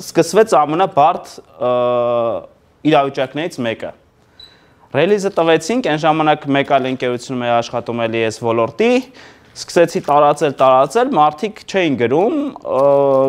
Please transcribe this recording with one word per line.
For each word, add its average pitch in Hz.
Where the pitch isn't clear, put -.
սկսվեց 185
ամենաբարդ, 156
ը, 123
իրավիճակներից 143
մեկը։ 98
Ռելիզը 190
տվեցինք, 165
այն 151
ժամանակ 151
մեկ 139
այլ 131
ընկերություն 123
մեր 120
աշխատում 117
էլի 113
այս 110
ոլորտի, 135
սկսեցի 170
տարածել, 147
տարածել, 180
մարդիկ 151
չէին 165
գրում, 175
ը, 127